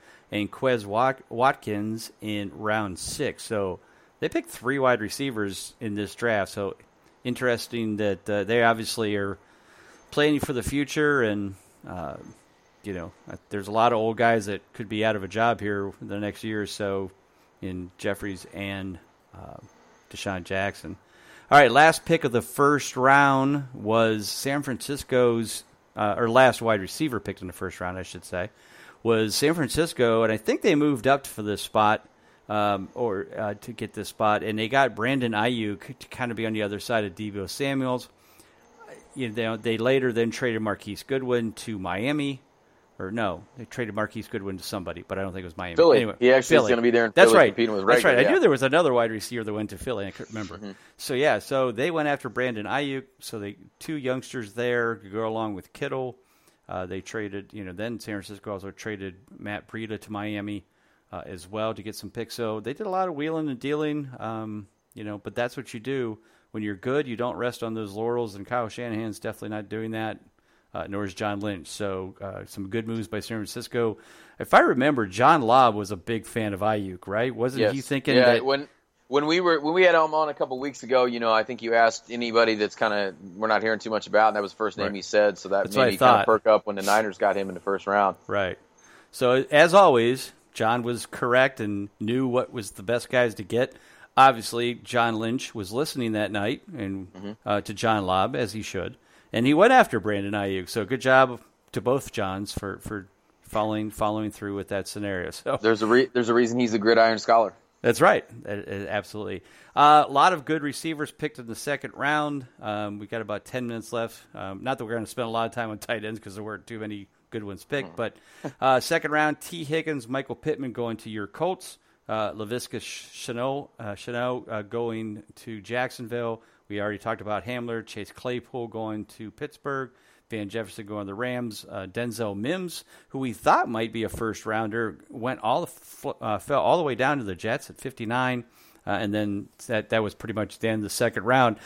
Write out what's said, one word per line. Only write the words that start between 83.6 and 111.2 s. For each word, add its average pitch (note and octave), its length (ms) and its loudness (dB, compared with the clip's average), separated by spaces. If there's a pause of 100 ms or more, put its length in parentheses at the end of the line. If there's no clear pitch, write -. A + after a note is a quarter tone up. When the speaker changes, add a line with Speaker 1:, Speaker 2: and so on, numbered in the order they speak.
Speaker 2:
hearing A2 160 0
too A#2 100 -10
much G#2+ 180 -2
about, G#2+ 220 6
and G#2+ 80 2
that G#2 60 0
was G2 100 -6
the - 60 -16
first G#2+ 180 -4
name G2+ 120 -2
Speaker 1:
Right. G2+ 80 -6
Speaker 2:
he F#2+ 60 -8
said, G#2 360 2
so F#2+ 100 -12
that G2 160 0
Speaker 1:
That's G2 120 -6
what C3 80 4
Speaker 2:
made A#2+ 40 4
Speaker 1:
I - 40 2
Speaker 2:
me G2 40 -2
kinda B2+ 160 8
Speaker 1:
thought. G#2 140 4
Speaker 2:
perk A2+ 200 4
up G#2+ 200 6
when G2+ 100 -4
the G2 60 -4
Niners G#2 340 2
got G2 180 2
him G2 140 -2
in F#2 60 -8
the F2 60 -12
first G2 260 -4
round. G2 400 2
Speaker 1:
Right. G2+ 320 -2 (520)
So, C3 400 2
as D#3+ 220 8
always, C3 600 6 (200)
John A#2 300 0
was A#2 240 -6
correct B2+ 540 2
and G2+ 280 -4 (100)
knew B2 300 0
what B2 240 0
was G#2+ 200 -10
the G#2 100 -18
best A#2 260 -2
guys B2 280 2
to A2 60 -8
get. A2+ 320 0 (400)
Obviously, A#2+ 600 4
John A#2 440 0
Lynch A2+ 360 -4
was G2+ 180 -8
listening B2 400 -2
that G#2 180 0
night G#2 300 -4 (160)
and, G2 380 -6
Speaker 2:
Mm-hmm. G2 180 -12 (140)
Speaker 1:
uh, G#2 160 0
to G#2+ 100 -10
John G#2+ 320 0
Lobb, F#2+ 320 2
as A2+ 160 -2
he G#2+ 80 -8
should. F#2 380 -8 (340)
And A#2 140 0
he D3 80 6
went G#3 180 8
after G#3 280 6
Brandon G2+ 340 -2
Ayuk. G2 340 -2
So A2 160 -2
good B2 160 -4
job C3 400 4 (320)
to - 80 -4
both B2+ 320 0
Johns G2 400 -6
for, - 280 -8
for G2+ 280 -10 (320)
following, G#2+ 500 -2
following G#2+ 400 -2
through G2+ 240 -8
with G2 140 -6
that G2 180 -4
scenario. F#2+ 440 -6
So C3 320 -4
Speaker 2:
There's A2 180 4
a A2 60 0
re-, B2 260 4
there's A#2+ 160 2
a A#2+ 60 4
reason A#2+ 260 2
he's A2+ 140 2
a A2+ 40 2
gridiron A2+ 420 6
scholar. A2+ 340 4 (260)
Speaker 1:
That's A#2+ 220 2
right. F3+ 240 4 (180)
A-, - 60 -10 (340)
a-, E2 60 -8
absolutely. G2+ 540 -6 (300)
Uh, D3 320 8
a A#2+ 60 -8
lot D#3+ 220 6
of C#3+ 100 -6
good D#3 180 -2
receivers D3 480 -6
picked - 280 -8